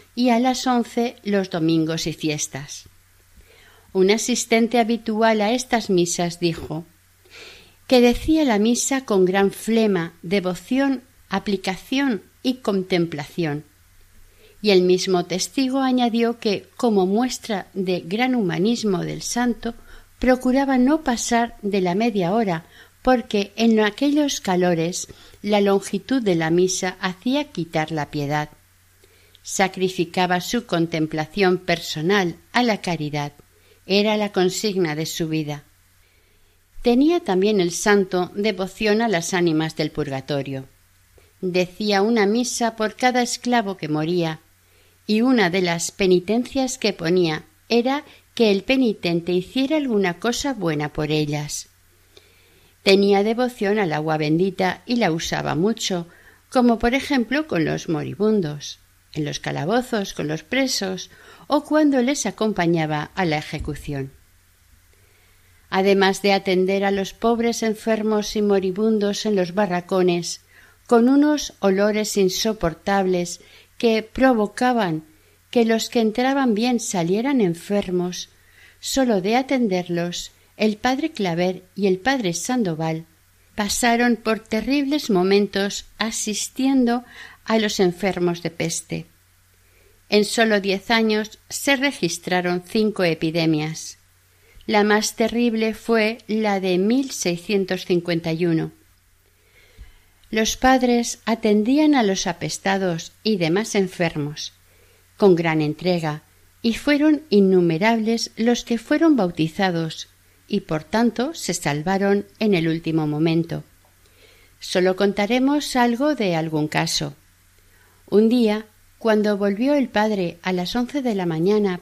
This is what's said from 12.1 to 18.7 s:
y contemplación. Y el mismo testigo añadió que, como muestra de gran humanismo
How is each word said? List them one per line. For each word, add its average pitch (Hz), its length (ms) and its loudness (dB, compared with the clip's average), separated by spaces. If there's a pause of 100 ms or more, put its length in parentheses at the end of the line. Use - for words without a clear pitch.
y 254 140 -2
contemplación. 170 1120 -4 (960)
Y 208 80 2
el 185 140 6
mismo 180 420 2
testigo 262 560 -2
añadió 233 580 0
que, 202 280 -2 (100)
como 208 280 2
muestra 208 680 -2
de 180 260 -2
gran 233 340 -2
humanismo 202 640 0